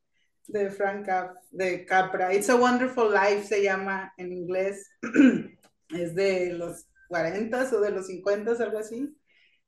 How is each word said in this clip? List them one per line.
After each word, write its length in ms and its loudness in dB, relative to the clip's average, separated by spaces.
de 220 -2
Frank 360 -4
Cap-, 320 -4
de 340 -4
Capra. 480 2
It's 160 2
a 60 8
Wonderful 580 4
Life 340 2
se 160 2
llama 540 -2
en 160 -10
inglés. 560 -4
<clears throat> 580 4
Es 240 -6
de 380 0
los 340 -10
cuarentas 640 -2
o 80 2
de 120 2
los 160 -6
cincuentas, 520 -2
algo 200 -2
así. 360 -8